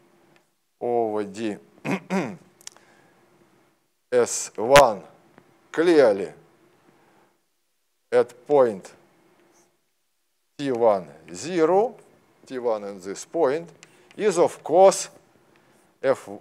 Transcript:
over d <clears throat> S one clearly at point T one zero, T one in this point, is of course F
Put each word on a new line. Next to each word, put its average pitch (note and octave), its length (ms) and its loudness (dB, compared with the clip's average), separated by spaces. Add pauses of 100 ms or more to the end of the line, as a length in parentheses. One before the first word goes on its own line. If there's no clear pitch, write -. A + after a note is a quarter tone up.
(800)
over A#2 440 -4
d G2+ 320 -10 (280)
<clears throat> F3 520 -6 (1800)
S - 440 -2
one A#2 460 4 (680)
clearly B2 600 2 (1800)
at A#2+ 360 -2
point A#2+ 460 0 (1700)
T C#3 140 -6
one G#2+ 340 0 (260)
zero, F3 640 -2 (500)
T C3 140 -14
one A2 260 -6
in G2+ 160 -14
this F#2 240 -14
point, E3 440 -4 (480)
is F#3 220 -2
of - 260 0
course F#3 440 4 (920)
F B2+ 260 -2 (120)